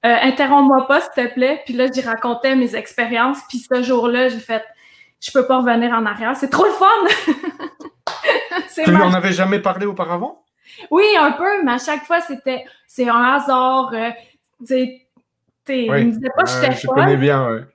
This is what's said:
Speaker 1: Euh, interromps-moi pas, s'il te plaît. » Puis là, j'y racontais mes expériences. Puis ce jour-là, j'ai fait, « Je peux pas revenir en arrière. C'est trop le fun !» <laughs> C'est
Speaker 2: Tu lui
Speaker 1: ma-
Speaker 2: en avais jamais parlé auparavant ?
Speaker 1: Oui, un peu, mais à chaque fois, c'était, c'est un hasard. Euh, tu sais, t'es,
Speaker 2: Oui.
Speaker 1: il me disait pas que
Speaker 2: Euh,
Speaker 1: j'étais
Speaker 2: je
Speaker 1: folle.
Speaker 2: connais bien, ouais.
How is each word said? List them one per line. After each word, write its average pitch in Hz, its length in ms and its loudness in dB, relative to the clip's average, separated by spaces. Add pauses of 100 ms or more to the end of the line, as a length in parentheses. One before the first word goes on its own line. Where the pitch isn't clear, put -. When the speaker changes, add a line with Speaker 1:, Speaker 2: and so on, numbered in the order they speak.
Speaker 1:
Euh, 233 160 4
interromps-moi 269 640 4
pas, 285 140 2
s'il - 280 -4
te 240 60 -10
plaît. » 269 320 0
Puis 247 80 -8
là, 254 180 2
j'y 254 80 -4
racontais 240 560 -2
mes 240 180 0
expériences. 233 640 -2 (100)
Puis 254 100 -8
ce 247 240 -2
jour-là, 247 460 0
j'ai 233 100 -4
fait, « 226 240 -6 (580)
Je - 120 -12
peux 254 140 2
pas 262 120 2
revenir 240 340 2
en 226 140 0
arrière. 220 300 -4
C'est 269 120 -4
trop 330 160 2
le 415 60 4
fun !» 381 640 2
<laughs> - 1300 -6
C'est 320 160 -4
Speaker 2:
Tu - 60 4
lui - 80 6
Speaker 1:
ma- 302 80 4
Speaker 2:
en 180 80 2
avais 185 180 0
jamais 190 280 0
parlé 190 260 -4
auparavant ? 185 580 -6 (460)
Speaker 1:
Oui, 370 140 4 (140)
un 294 140 4
peu, 392 320 -2
mais 247 80 0
à 254 60 -2
chaque 294 260 -6
fois, 339 160 0
c'était, 262 440 -8 (220)
c'est 247 220 -4
un 233 140 2 (120)
hasard. 262 580 0
Euh, 226 180 -6 (500)
tu 233 60 -18
sais, 254 400 -4 (580)
t'es, 254 260 -4
Speaker 2:
Oui. - 120 2
Speaker 1:
il 233 60 4
me 233 40 0
disait 247 240 -6
pas 359 80 2
que 349 60 -2
Speaker 2:
Euh, - 20 -4 (100)
Speaker 1:
j'étais 254 140 2
Speaker 2:
je - 100 -8
Speaker 1:
folle. 262 100 -2
Speaker 2:
connais 294 200 4
bien, 135 340 2
ouais. 113 140 -6 (100)